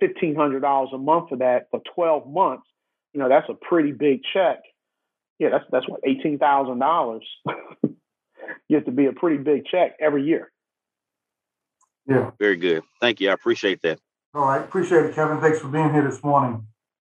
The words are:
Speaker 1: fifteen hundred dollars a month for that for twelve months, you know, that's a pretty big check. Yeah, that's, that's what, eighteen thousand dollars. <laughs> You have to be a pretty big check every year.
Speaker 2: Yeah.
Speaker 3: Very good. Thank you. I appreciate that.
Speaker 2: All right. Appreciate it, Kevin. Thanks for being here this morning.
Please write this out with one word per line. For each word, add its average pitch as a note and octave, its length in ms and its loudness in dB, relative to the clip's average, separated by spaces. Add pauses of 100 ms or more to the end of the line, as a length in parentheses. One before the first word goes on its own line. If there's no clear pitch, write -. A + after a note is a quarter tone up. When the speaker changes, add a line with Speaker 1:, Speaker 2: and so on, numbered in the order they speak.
Speaker 1:
fifteen F3+ 340 0
hundred C#3+ 260 0
dollars C3+ 340 0
a C3 40 -8
month D#3+ 320 0
for C3+ 60 -6
that B2 340 0
for A#2 100 -6 (140)
twelve D#3+ 340 0
months, C#3+ 380 -2 (460)
you C#3+ 80 -6
know, C3 80 2
that's C3+ 200 4
a A2+ 60 -8
pretty D#3 380 0
big C3 300 0 (100)
check. E3+ 300 0 (760)
Yeah, C#3+ 120 0
that's, C#3 200 0
that's B2+ 180 -2
what, - 160 -12
eighteen C#3 340 -2
thousand C#3 400 0
dollars. C3+ 480 -2 (200)
<laughs> - 80 -6 (1120)
You D#3 80 2
have C#3+ 80 0
to - 80 -6
be C#3 140 2
a B2+ 60 0
pretty D3 300 -2
big D3 240 0
check F3+ 320 0
every D3 260 0
year. - 280 -2 (1500)
Speaker 2:
Yeah. B2+ 320 2
Speaker 3:
Very G2+ 180 2
good. E2+ 260 0 (180)
Thank A#2+ 200 0
you. G2 100 2
I F#2+ 40 2
appreciate G2+ 480 0
that. D#2+ 160 -2 (360)
Speaker 2:
All C#3 120 0
right. C3+ 160 0
Appreciate F3 420 2
it, - 100 -6
Kevin. D3+ 260 -2
Thanks D#3 200 2
for C#3 80 -12
being D3+ 240 0
here C#3+ 160 2
this - 160 -10
morning. C3 420 0 (360)